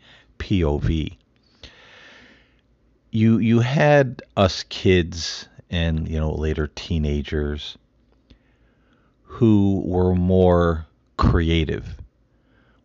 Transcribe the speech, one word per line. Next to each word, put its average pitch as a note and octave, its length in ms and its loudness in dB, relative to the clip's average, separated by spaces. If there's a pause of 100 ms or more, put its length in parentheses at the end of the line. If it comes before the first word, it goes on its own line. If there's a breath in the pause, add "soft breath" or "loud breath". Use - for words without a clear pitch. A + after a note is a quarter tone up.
(380 soft breath)
P F#2 260 -2
O D2 140 0
V. D#2+ 400 -4 (1900 loud breath)
You, A2+ 300 2
you A2+ 220 2
had C#3+ 600 2 (160)
us G2 320 2
kids F2 800 -2 (240)
and, E2 360 -2
you D#2+ 120 -4
know, D#2 160 -2
later D2+ 400 -4
teenagers D2 1040 -6 (1400 soft breath)
who G2+ 640 2
were F2+ 260 0
more F2+ 720 2 (320)
creative. E2 800 0 (880 soft breath)